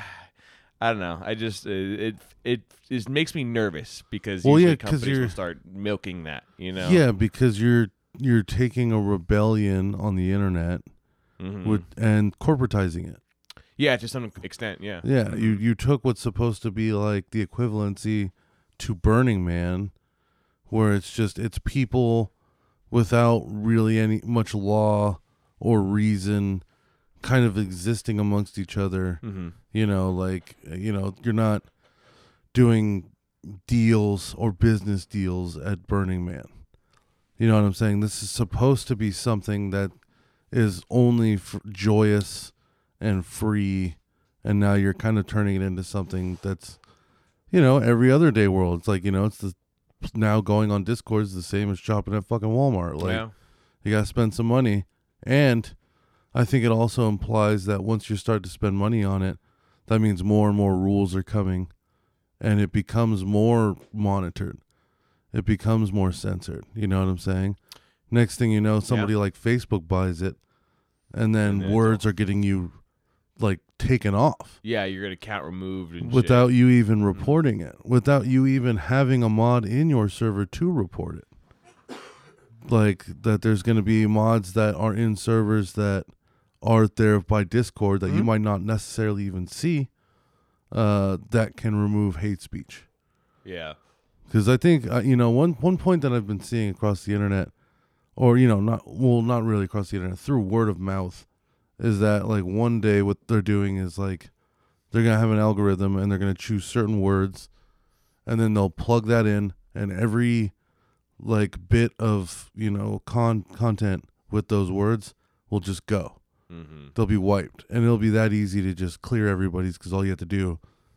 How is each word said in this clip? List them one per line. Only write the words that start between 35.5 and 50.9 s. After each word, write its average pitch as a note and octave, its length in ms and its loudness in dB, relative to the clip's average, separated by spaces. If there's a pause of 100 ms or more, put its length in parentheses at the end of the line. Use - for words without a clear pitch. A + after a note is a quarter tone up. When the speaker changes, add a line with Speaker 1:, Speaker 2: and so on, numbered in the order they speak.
Speaker 2:
at F2 300 -8
Burning F#2 380 -2
Man. F2 200 -10 (920)
You A2+ 100 2
know A2 80 6
what G#2 100 4
I'm G2 80 2
saying? G#2 280 0
This G#2+ 200 -4
is G#2 80 -10
supposed A#2+ 600 0
to B2 60 -2
be G#2 160 -2
something G2+ 600 -4
that G2 200 -2 (600)
is G#2+ 380 0
only A#2+ 460 2
f-, - 240 -8 (100)
joyous G#2 800 0 (480)
and F#2+ 260 -2
free, G2 720 -2 (480)
and G#2 160 2
now G2+ 140 4
you're G2 200 2
kind A2 240 -2
of G2 80 0
turning G2+ 300 -2
it F#2+ 60 -2
into F#2 220 -4
something F#2 600 -6
that's, - 340 -8 (720)
you F3+ 120 4
know, C3+ 160 6
every A#2+ 340 4
other D3+ 200 6
day G#2 160 4
world. F2+ 320 2
It's - 80 -6
like, F#2+ 160 0
you G2 80 0
know, G2 140 2
it's G#2+ 140 -4
the, F#2+ 160 -6 (580)
now G#2+ 280 2
going G#2 300 2
on G2+ 120 0
Discord A2 400 -2